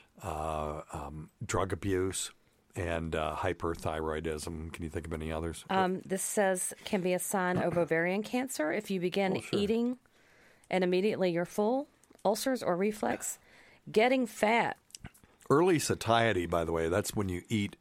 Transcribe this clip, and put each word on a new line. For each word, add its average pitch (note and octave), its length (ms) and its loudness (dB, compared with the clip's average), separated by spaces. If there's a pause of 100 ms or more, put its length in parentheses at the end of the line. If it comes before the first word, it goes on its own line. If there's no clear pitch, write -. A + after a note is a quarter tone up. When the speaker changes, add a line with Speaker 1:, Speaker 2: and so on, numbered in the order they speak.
(220)
Speaker 1:
uh, D#2 600 -4 (100)
um, D2+ 380 -10 (140)
drug F#2 280 -2
abuse, F#2 580 -2 (460)
and, E2 400 -2
uh, D#2 220 -2
hyperthyroidism. D#2+ 1300 -4
Can E2+ 120 -8
you D#2 60 -6
think E2 160 -6
of E2 60 -8
any D#2+ 200 -4
others? D#2+ 380 -6
Speaker 2:
Um, F#3+ 340 0
this F#3+ 180 -4
says F#3+ 520 0 (100)
can G3+ 160 0
be F3+ 140 2
a F3+ 40 2
sign F3+ 400 0
of E3+ 200 0
ovarian E3+ 440 2
cancer C4 500 -2
if G#3 180 -4
you F#3+ 100 -2
begin F#3 380 0
Speaker 1:
Oh, - 20 -8
sure. - 200 -2
Speaker 2:
eating A#3 360 0 (760)
and F#3 140 2
immediately F3+ 460 2
you're E3+ 140 0
full, A#3+ 440 0 (360)
ulcers G#3 380 0
or F3 140 2
reflux, G#3+ 600 -2 (520)
getting B3 360 4
fat. G#3+ 500 2 (720)
Speaker 1:
Early E3 280 6
satiety, A2 680 4
by E2+ 180 2
the E2 80 0
way, E2 160 2
that's G2 260 0
when G2+ 140 0
you F#2 200 -2
eat G#2 320 0